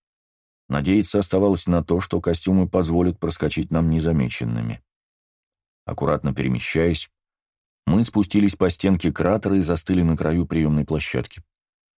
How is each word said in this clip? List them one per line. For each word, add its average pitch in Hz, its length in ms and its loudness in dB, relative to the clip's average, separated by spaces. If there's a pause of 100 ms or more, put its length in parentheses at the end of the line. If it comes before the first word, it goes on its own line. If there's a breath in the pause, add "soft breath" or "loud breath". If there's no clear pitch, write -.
(680)
Надеяться 92 500 0
оставалось 95 480 0
на 87 180 2
то, 87 160 0
что 87 200 -4
костюмы 90 480 2
позволят 87 520 0
проскочить - 500 -4
нам 82 200 2
незамеченными. 62 920 -2 (1000)
Аккуратно 71 500 -2
перемещаясь, 76 760 -2 (760)
мы 104 180 4
спустились 101 520 2
по 90 140 2
стенке 90 420 0
кратера 98 460 0
и - 20 2
застыли 87 420 0
на 82 140 2
краю 80 300 0
приемной 76 400 0
площадки. - 560 -6 (560)